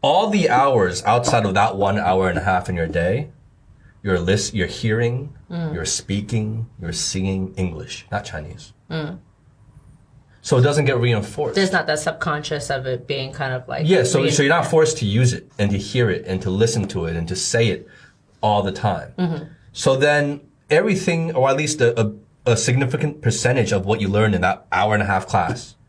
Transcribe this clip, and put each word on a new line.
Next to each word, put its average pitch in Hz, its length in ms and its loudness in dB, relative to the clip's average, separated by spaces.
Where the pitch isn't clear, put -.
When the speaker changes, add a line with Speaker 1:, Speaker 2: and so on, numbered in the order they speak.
Speaker 1:
All 175 280 2
the 190 200 0
hours 120 560 2
outside 113 400 2
of 95 80 0
that 98 240 2
one 98 200 2
hour 92 300 2
and 85 100 0
a 85 60 -4
half 92 240 0
in 90 80 -4
your 82 120 -2
day, 90 420 0
you're 92 180 0
lis-, 95 340 0
you're 92 140 -2
hearing, 120 680 -2
Speaker 2:
Mm. 165 240 -6
Speaker 1:
you're 117 120 -6
speaking, 110 840 -4
you're 82 100 -6
singing 95 640 -4
English, 80 560 -6
not 101 140 -6
Chinese. - 480 -14
Speaker 2:
Mm. 160 280 -8
Speaker 1:
So - 160 2
it 123 40 6
doesn't 147 240 4
get 131 140 2
reinforced. 120 560 -2
Speaker 2:
There's 190 160 2
not 175 160 0
that 151 120 -2
subconscious 151 680 -4
of 131 160 -4
it 127 220 -6
being 135 240 -6
kind 135 220 -6
of, 127 160 -6
like, 131 180 -4
Speaker 1:
Yeah, 180 160 6
so, 135 200 2
Speaker 2:
rein- - 100 2
Speaker 1:
so 147 100 4
you're 139 100 4
not 170 140 2
forced 156 300 4
to 113 80 -4
use 120 260 4
it - 260 -8
and 101 140 2
to 98 60 0
hear 117 320 0
it 87 180 -4
and 92 140 -4
to 98 80 -4
listen 104 400 0
to 85 160 -4
it 82 100 -4
and 82 140 -4
to 90 80 -4
say 113 320 0
it - 180 -6
all 104 200 2
the 95 120 -2
time. 90 440 -4
Speaker 2:
Mm-hmm. 165 260 -2
Speaker 1:
So - 240 2
then 143 460 2
everything, 165 640 2
or 131 160 2
at 135 60 2
least 151 240 -4
a, 117 180 2
a, 104 140 0
a 117 120 4
significant 135 640 -2
percentage 120 500 0
of 95 140 0
what 107 160 0
you 95 80 -2
learn 104 240 2
in 87 80 0
that 92 280 -2
hour 101 260 2
and 101 60 0
a 101 40 -2
half 98 220 -2
class - 480 -2